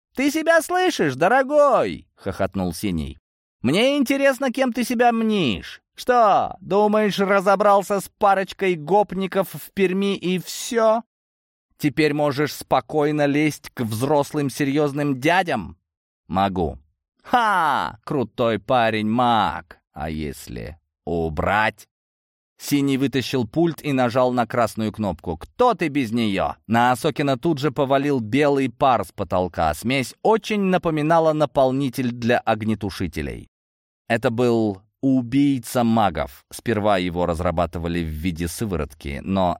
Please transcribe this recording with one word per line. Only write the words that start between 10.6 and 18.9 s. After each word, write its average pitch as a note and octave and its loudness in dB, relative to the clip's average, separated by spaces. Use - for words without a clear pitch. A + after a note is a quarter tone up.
Теперь D3+ 0
можешь D3 0
спокойно D3+ 0
лезть D3 0
к - -6
взрослым C#3 0
серьёзным C#3+ -2
дядям?" C#3+ 0
"Могу". F2+ -2
"Ха! E3 0
Крутой A#2 -2
парень A2+ 0